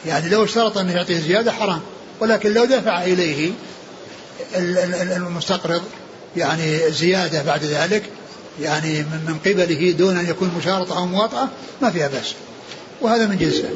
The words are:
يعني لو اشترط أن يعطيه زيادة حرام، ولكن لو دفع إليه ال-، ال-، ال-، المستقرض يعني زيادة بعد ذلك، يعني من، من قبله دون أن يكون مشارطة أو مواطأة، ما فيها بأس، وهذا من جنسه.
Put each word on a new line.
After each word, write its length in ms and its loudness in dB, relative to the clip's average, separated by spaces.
يعني 220 -2
لو 160 6
اشترط 340 2
أن 120 0
يعطيه 280 0
زيادة 340 2
حرام، 280 0
ولكن 340 4
لو 100 6
دفع 380 2
إليه 480 2
ال-، 220 2
ال-، 160 0
ال-، 180 -2
المستقرض 680 -2
يعني 540 2
زيادة 520 2
بعد 220 0
ذلك، 380 2
يعني 380 0
من، 300 -4
من 100 -4
قبله 400 4
دون 240 4
أن 100 0
يكون 320 0
مشارطة 400 0
أو 80 0
مواطأة، 420 0
ما 80 4
فيها 180 0
بأس، 260 -6
وهذا 260 4
من 120 0
جنسه. 380 0